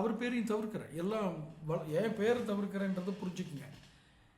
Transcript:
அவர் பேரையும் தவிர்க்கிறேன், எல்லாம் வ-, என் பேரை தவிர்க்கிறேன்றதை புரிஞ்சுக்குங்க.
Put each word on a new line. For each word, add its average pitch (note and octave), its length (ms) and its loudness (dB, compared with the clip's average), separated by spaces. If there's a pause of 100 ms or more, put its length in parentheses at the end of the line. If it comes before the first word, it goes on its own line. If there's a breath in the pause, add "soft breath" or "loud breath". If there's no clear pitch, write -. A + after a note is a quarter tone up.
அவர் A3 160 2
பேரையும் A#3+ 300 2
தவிர்க்கிறேன், G#3+ 460 -2
எல்லாம் F#3+ 400 0 (340)
வ-, D#3+ 200 0
என் F#3+ 280 2
பேரை A3 260 4
தவிர்க்கிறேன்றதை G3 800 0
புரிஞ்சுக்குங்க. E3+ 440 -4 (720 loud breath)